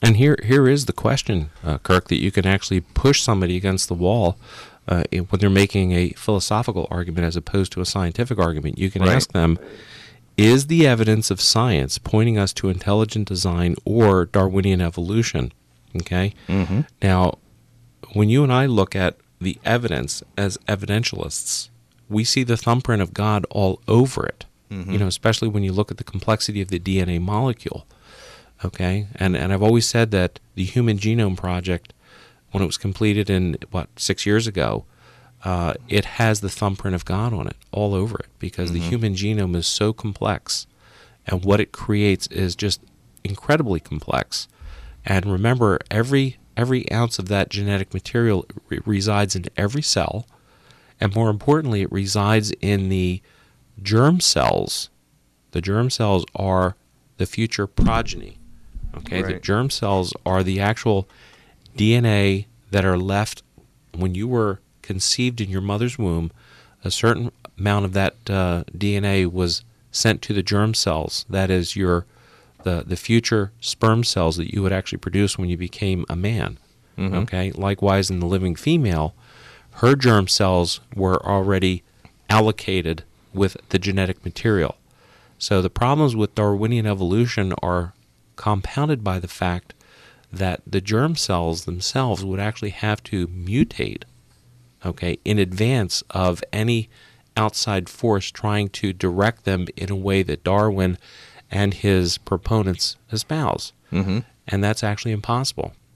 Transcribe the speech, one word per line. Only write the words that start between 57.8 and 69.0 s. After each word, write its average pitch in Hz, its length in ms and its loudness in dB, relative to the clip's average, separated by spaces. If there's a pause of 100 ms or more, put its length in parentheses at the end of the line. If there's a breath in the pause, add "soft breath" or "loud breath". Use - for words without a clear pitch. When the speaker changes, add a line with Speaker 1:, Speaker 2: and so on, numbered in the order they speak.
Speaker 1:
Okay, 90 240 -4
the 92 140 -4
Speaker 2:
Right. 87 60 -10
Speaker 1:
germ 117 280 0
cells 95 440 -2 (120)
are 92 180 2
the 95 160 -2
actual 101 480 0 (720 soft breath)
D 107 180 4
N 120 100 4
A 101 420 2 (240)
that 95 120 2
are 92 140 2
left 98 440 -2 (540)
when 90 200 -2
you 104 120 -4
were 110 320 0 (220)
conceived 117 580 -2
in 98 100 -4
your 95 120 -2
mother's 107 360 -2
womb. 85 340 0 (520 soft breath)
A 92 80 -4
certain 117 400 0 (260)
amount 101 280 0
of 92 80 -4
that, 95 220 0 (140)
uh, 90 340 0 (140)
D 101 200 -2
N 101 80 -2